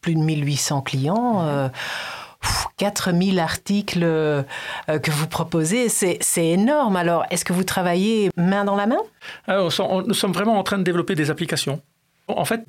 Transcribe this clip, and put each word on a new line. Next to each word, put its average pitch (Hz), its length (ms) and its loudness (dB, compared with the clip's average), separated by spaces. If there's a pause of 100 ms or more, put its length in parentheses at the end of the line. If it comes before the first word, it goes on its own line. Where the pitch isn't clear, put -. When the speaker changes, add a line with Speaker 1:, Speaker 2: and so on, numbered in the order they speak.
Speaker 1:
plus 170 140 0
de 160 40 2
mille 156 260 0
huit 143 120 0
cents 139 240 -2
clients, 180 680 0
euh, 139 220 0 (720)
pff, - 240 -2 (100)
quatre 196 360 -2
mille 185 280 2
articles, 180 640 -2
euh, 156 400 2 (440)
que 156 240 0
vous 151 160 -2
proposez, 165 600 0
c'est, 185 320 0
c'est 165 260 2
énorme. 214 480 4
Alors, 170 340 2
est-ce 180 160 -2
que 180 80 0
vous 185 100 2
travaillez 190 720 2
main 196 300 2
dans 202 100 0
la 202 120 0
main ? 269 100 2 (480)
Speaker 2:
Alors, 190 340 0
on, 185 220 0
nous 220 140 0
sommes 196 160 0
vraiment 202 260 2
en 190 60 0
train 196 160 0
de 185 40 2
développer 175 300 0
des 151 160 0
applications. 156 520 -4 (460)
En - 180 -2
fait, 226 240 -2